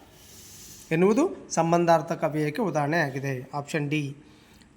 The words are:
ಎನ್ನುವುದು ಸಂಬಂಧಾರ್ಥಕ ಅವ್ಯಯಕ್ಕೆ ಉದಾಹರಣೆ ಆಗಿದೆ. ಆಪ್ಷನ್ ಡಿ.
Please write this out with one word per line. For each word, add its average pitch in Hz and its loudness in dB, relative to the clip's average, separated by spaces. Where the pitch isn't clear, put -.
ಎನ್ನುವುದು 214 2
ಸಂಬಂಧಾರ್ಥಕ 165 2
ಅವ್ಯಯಕ್ಕೆ 151 -2
ಉದಾಹರಣೆ 151 -2
ಆಗಿದೆ. 139 -4
ಆಪ್ಷನ್ 147 -6
ಡಿ. 147 -4